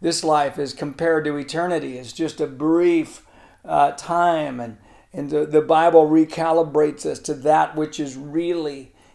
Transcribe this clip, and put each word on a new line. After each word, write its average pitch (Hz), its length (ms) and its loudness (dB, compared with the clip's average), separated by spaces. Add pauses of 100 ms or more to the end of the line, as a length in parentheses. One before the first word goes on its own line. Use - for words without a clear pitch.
This 165 240 -2
life 147 340 0
is 139 140 -4
compared 156 540 -2
to 147 100 -4
eternity. 147 600 -4
It's 123 160 -16
just 160 280 -4
a 143 80 -2
brief, 160 760 0 (400)
uh, 143 280 2
time, 165 640 -2
and, 117 200 -12 (340)
and 143 180 -8
the, 151 160 0
the 151 160 4
Bible 160 460 6
recalibrates 156 1000 2
us 147 140 -6
to - 140 -6
that 151 420 2
which 151 240 -4
is 139 160 -8
really 147 800 -6 (180)